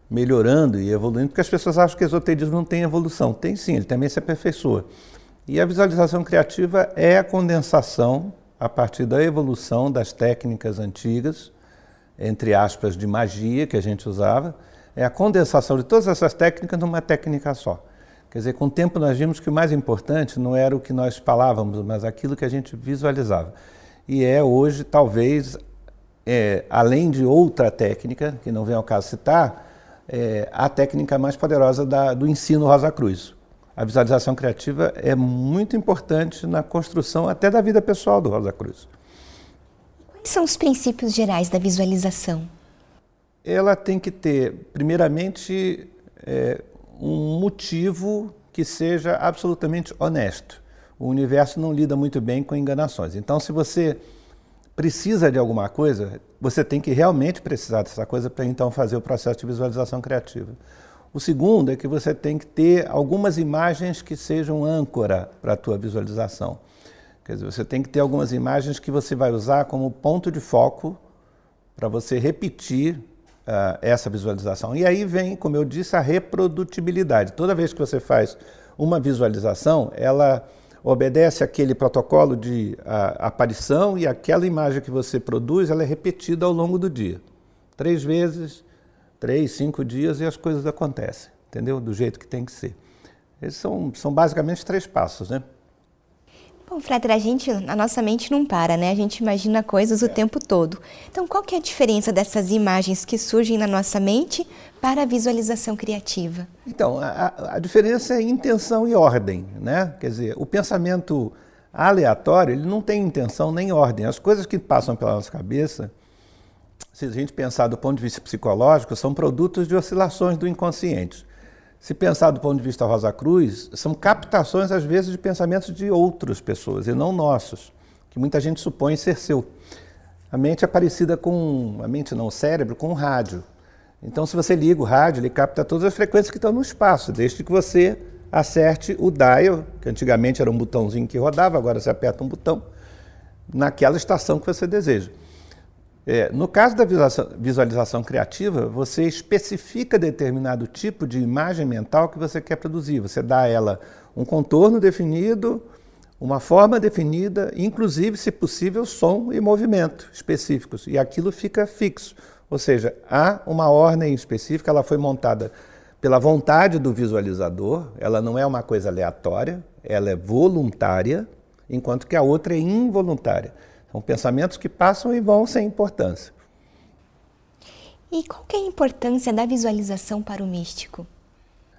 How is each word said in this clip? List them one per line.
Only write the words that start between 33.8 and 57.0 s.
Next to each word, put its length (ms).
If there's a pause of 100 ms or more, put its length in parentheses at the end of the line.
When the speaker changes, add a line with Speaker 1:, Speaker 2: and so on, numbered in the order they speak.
Speaker 1:
visualização 480
criativa 640
é 180
muito 640
importante 720
na 160
construção 640
até 220
da 100
vida 220
pessoal 360
do 120
Rosa 200
Cruz. 360 (1200)
Speaker 2:
Quais 180
são 140
os 140
princípios 560
gerais 360
da 100
visualização? 920 (1000)
Speaker 1:
Ela 280
tem 200
que 140
ter, 600
primeiramente, 1160 (360)
é, 360 (380)
um 400
motivo 920 (180)
que 140
seja 500
absolutamente 840
honesto. 640 (380)
O 80
universo 500
não 140
lida 240
muito 240
bem 240
com 140
enganações. 580
Então, 240
se 140
você 420 (800)
precisa 560
de 80
alguma 300
coisa, 500 (220)
você 200
tem 200
que 100
realmente 500